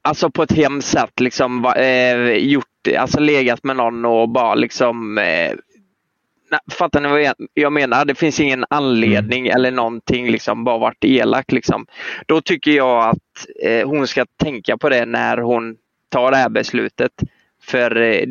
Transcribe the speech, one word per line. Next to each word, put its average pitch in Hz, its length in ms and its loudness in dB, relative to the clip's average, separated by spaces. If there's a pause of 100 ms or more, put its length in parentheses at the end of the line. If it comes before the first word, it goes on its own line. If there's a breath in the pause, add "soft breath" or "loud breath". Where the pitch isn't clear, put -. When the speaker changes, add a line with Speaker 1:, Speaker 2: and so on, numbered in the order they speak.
Speaker 1:
alltså, 151 280 0
på 170 120 -2
ett 151 100 0
hemskt 143 360 0
sätt, - 320 -2
liksom, 123 420 0
va-, 123 140 2
eh, 127 560 2
gjort, 135 320 2 (340)
alltså, 131 220 -2
legat 135 440 2
med 135 120 -4
någon 117 280 -2
och 117 240 2
bara, 117 260 0
liksom, 117 640 -2
eh, 85 340 0 (960)
nej, 151 100 -2 (120)
fattar 156 280 0
ni 143 80 -2
vad 147 140 2
jag, 139 120 0 (200)
jag 147 180 0
menar? 139 320 2
Det 143 100 -2
finns 151 260 0
ingen 135 300 0
anledning 120 760 0
Speaker 2:
Mm. 113 100 0
Speaker 1:
eller 127 140 2
någonting, 120 600 -2
liksom, 113 340 -2
bara 117 140 0
varit 113 260 -2
elak, 123 480 2
liksom. 113 340 -2 (400 loud breath)
Då 160 140 2
tycker 147 300 -2
jag 127 380 2
att, - 380 -6 (160)
eh, 113 260 0
hon 143 180 -2
ska 127 200 -2 (160)
tänka 120 360 -4
på 151 100 0
det 123 180 2
när 117 320 -2
hon 117 380 -2 (320)
tar 127 220 2
det 135 60 2
här 127 120 2
beslutet. 110 640 -2 (500 loud breath)
För, 120 380 0
eh, 113 300 2